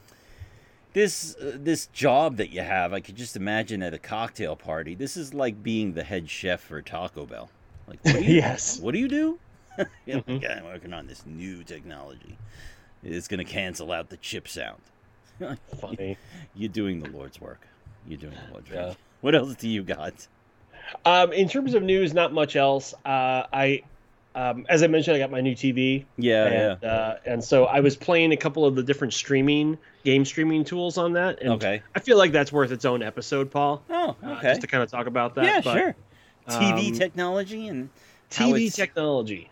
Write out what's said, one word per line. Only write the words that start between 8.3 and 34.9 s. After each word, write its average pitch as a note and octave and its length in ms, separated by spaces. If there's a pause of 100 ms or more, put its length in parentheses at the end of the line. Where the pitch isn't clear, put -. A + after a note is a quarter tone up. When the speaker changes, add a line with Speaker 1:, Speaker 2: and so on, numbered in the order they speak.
Speaker 2:
<laughs> - 20
Yes. - 420
Speaker 1:
what E3 140
do G3+ 60
you C4+ 80
do? D#4 320 (380)
<laughs> D4+ 80 (200)
Yeah, C3+ 120
Speaker 2:
Mm-hmm. B2+ 160
Speaker 1:
"Okay, C3+ 140
I'm - 180
working F2 280
on D2 140
this C2+ 180
new E2+ 380
technology. C#2+ 760 (640)
It's E2+ 280
gonna F#2 160
cancel F2 480
out E2 160
the F2 80
chip - 300
sound." A1 340 (580)
<laughs> - 180 (220)
Speaker 2:
Funny. G2 380 (360)
Speaker 1:
You're G#2 160
doing G2 300
the D2+ 100
Lord's C#2 300
work. - 260 (400)
You're D#2 140
doing D2+ 140 (140)
the - 40
Lord's A1+ 180
Speaker 2:
Yeah. F2+ 200
Speaker 1:
work. F#2 80 (240)
What D3 140
else C3 200
do A#2 140
you G#2 140
got? E2 440 (800)
Speaker 2:
Um, F3+ 260
in F#3 160
terms C4+ 280
of G3 80
news, F#3+ 300
not E3+ 200
much D3+ 240
else. C#3 360 (120)
Uh, C3 380 (100)
I, C#3 300 (520)
um, B2 320
as E3 160
I E3+ 40
mentioned, D#3 280
I C3+ 40
got C3+ 120
my C3 80
new C3 160
T C3+ 160
V. C3 340 (120)
Speaker 1:
Yeah, A2+ 280
Speaker 2:
And, G#2+ 360
Speaker 1:
yeah. A2+ 80
Speaker 2:
uh, A2 360
and A#2+ 160
so B2+ 240
I C3+ 140
was C#3 160
playing E3 380
a D3+ 40
couple D#3 280
of C3+ 100
the B2+ 80
different C3+ 300
streaming, D3 640 (260)
game C3+ 220
streaming D#3 400
tools F3 320
on E3+ 160
that. F3 280
And B2 120
Speaker 1:
Okay. G#2 280 (140)
Speaker 2:
I F#3+ 60
feel A#3+ 160
like F3+ 160
that's C#3 180
worth C#3 200
its B2 120
own B2 180
episode, C3+ 480
Paul. C#3+ 400
Speaker 1:
Oh, E4+ 320
Speaker 2:
Uh, C#4+ 100
Speaker 1:
okay. D3+ 180
Speaker 2:
just D3 120
to - 60
kinda B2 200
talk A#2+ 200